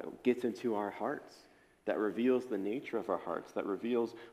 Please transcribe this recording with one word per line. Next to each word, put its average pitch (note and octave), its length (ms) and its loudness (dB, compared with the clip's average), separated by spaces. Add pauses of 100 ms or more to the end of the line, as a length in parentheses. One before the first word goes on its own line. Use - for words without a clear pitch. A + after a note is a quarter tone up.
(240)
gets A#2+ 200 4
into A#2 300 0
our G#2 160 0
hearts, - 460 -4 (500)
that F2+ 140 2
reveals A#2 480 4
the G#2+ 100 -2
nature G#2+ 400 -2
of G2 140 0
our E2+ 80 2
hearts, E2+ 320 -4
that - 160 -2
reveals A#2 480 0 (180)